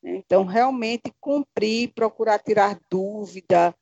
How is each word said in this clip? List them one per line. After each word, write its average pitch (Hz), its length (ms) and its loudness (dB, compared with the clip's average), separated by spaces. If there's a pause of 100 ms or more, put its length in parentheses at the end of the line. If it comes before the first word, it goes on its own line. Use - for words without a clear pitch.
Então, 185 400 0
realmente 233 760 -2
cumprir, 240 720 -2
procurar 220 460 0
tirar 202 400 0 (100)
dúvida 185 920 0